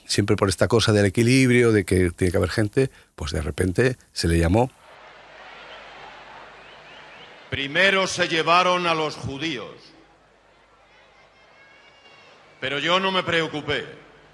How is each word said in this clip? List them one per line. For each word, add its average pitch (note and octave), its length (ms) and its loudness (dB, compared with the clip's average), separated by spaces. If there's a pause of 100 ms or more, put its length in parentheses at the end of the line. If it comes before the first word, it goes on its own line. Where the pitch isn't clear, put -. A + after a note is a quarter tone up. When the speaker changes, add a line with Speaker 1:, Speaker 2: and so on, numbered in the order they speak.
Speaker 1:
siempre G#2+ 300 0
por G2 140 2
esta G2 180 2
cosa A2+ 240 2
del G#2 140 4
equilibrio, A#2+ 640 4
de G#2 120 2
que F#2 280 2
tiene F2+ 200 -2
que F#2+ 60 -2
haber F2+ 140 0
gente, A#2 400 -2 (240)
pues - 160 -8
de D#2+ 100 -4
repente F#2 560 -2 (140)
se - 160 -6
le E2 100 2
llamó. F#2+ 320 2 (2750)
Speaker 2:
Primero F3 580 0
se F3 200 -2
llevaron F3 600 2
a E3 60 0
los D#3 220 -4
judíos, C3 560 -10 (3000)
pero C3 180 -8
yo E3 220 0
no F#3+ 120 -2
me F#3 120 -2
preocupé, D3 600 -4 (480)